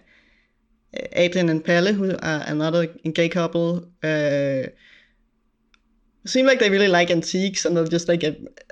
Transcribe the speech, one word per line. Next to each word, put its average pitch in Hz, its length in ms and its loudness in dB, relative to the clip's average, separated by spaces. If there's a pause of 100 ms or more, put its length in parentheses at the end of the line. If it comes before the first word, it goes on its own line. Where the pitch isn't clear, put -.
(1120)
Adrian 175 360 0
and 160 160 -2
Palle, 180 280 2
who 190 240 -2
are 156 300 -4
another 160 400 -2
gay 165 420 -4
couple. 170 580 -2 (160)
Uh, 143 640 -2 (1600)
seem 254 200 2
like 262 120 6
they 220 100 4
really 196 200 4
like 175 220 4
antiques, 185 540 -2
and 175 120 0
they're 165 100 2
just, 170 220 -2
like, 170 140 2
a 151 140 -4 (360)